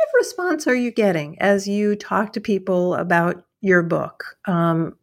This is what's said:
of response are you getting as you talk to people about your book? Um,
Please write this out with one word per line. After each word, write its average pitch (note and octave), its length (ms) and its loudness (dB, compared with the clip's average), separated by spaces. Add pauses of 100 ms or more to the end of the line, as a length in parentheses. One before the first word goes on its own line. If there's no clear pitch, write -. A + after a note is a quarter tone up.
of D#5 80 -4
response F4+ 520 0
are C4 80 2
you A#3+ 180 -2
getting E3+ 480 0
as G3+ 260 2
you G#3 300 0
talk G#3 380 -4
to A3 60 -6
people F#3 540 0
about F3 500 0 (160)
your F#3 220 4
book? D#3 640 -6
Um, E3+ 580 0